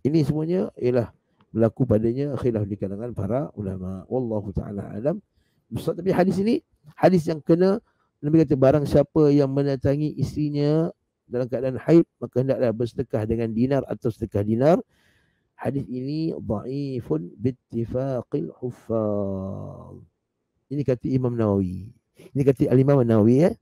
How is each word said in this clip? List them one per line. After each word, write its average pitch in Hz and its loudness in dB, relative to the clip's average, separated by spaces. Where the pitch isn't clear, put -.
Ini 151 2
semuanya 160 -2
ialah 123 0
berlaku 113 0
padanya 120 0
khilaf 110 0
di 98 -8
kalangan 101 -8
para 117 -4
ulama. 95 -8
Wallahu 107 -4
ta'ala - -8
alam. 147 -2
Ustaz, 113 -6
tapi 170 -6
hadis 180 0
ini, 226 -2
hadis 165 2
yang 160 -4
kena, 185 2
Nabi 156 4
kata, 147 2
"Barang 135 4
siapa 147 4
yang 143 4
mendatangi 139 -2
isterinya 147 0
dalam 123 -4
keadaan 127 -4
haid, 165 6
maka - -4
hendaklah 127 2
bersedekah 117 -4
dengan 113 -2
dinar 131 0
atau 117 -6
sedekah 107 -4
dinar." 120 2
Hadis 135 -6
ini 143 -6
dhaifun 135 -6
bittifaqil 127 -6
huffaz. 98 -6
Ini 143 -6
kata 123 -2
Imam 127 0
Nawawi. 98 0
Ini 135 0
kata 135 2
Al-Imam 135 6
Nawawi, 113 6
ya. 220 4